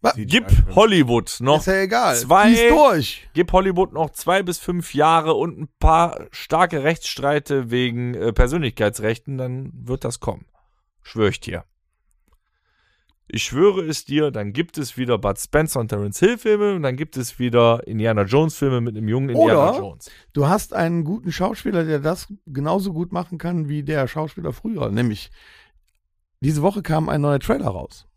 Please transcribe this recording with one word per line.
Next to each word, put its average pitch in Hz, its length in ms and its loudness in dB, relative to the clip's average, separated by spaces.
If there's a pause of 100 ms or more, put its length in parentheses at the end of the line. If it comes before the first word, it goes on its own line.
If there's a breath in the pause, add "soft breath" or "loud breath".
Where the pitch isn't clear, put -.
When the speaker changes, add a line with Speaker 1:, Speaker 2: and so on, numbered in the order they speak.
Speaker 1:
Wa- 226 100 2
Speaker 2:
CGI 107 140 -4
Speaker 1:
Gib 208 260 2
Speaker 2:
Film. - 240 6
Speaker 1:
Hollywood 156 640 4
noch 139 200 4
Speaker 3:
Ist 143 80 -6
ja 190 140 0
egal. 202 340 0
Speaker 1:
zwei, 185 380 6
Speaker 3:
Zieh's 233 160 4
durch. 247 640 4
Speaker 1:
gib 170 200 0
Hollywood 190 400 2
noch 156 160 -4
zwei 185 340 -2
bis 175 140 -6
fünf 175 380 -6
Jahre 156 400 4
und 147 240 -4
ein 151 100 -10 (100)
paar 165 400 4 (120)
starke 165 520 -2
Rechtsstreite 143 880 -2
wegen, 123 440 -2
äh, 107 180 -2
Persönlichkeitsrechten, 120 1040 0
dann 127 360 -8
wird 123 300 -8
das 123 160 -6
kommen. - 260 -8 (580)
Schwör 107 260 0
ich - 100 -6
dir. - 240 -12 (1700)
Ich - 160 -6
schwöre 190 400 2
es 156 200 -8
dir, 147 260 -2
dann 104 220 -8
gibt 175 240 -6
es 139 200 -10
wieder 123 200 -2
Bud 98 220 -2
Spencer 156 400 -6
und 113 80 -4
Terence 101 320 -6
Hill 220 180 4
Filme 208 380 0
und 170 80 -6
dann 127 140 -4
gibt 151 200 -10
es 123 220 -10
wieder 117 480 4
Indiana 110 360 0
Jones 143 320 2
Filme 131 260 0
mit 117 160 -6
einem 110 100 -4
jungen 135 220 -2
Indiana 156 420 4
Speaker 3:
Oder 269 80 -2
Speaker 1:
Jones. - 320 -14 (220 loud breath)
Speaker 3:
du 143 140 2
hast 196 260 0
einen 170 300 0
guten 185 280 -6
Schauspieler, 190 540 -2
der 156 140 -2
das 156 280 -4 (180)
genauso 165 480 -4
gut 170 180 -6
machen 175 260 -8
kann 165 320 -4
wie 151 120 -4
der 143 260 -2
Schauspieler 156 440 -8
früher. 151 400 -6
Nämlich, 113 400 -4 (1120 soft breath)
diese 147 200 -2
Woche 196 220 0
kam 156 260 -2
ein 147 120 0
neuer 143 180 0
Trailer 226 300 -2
raus. 80 480 -12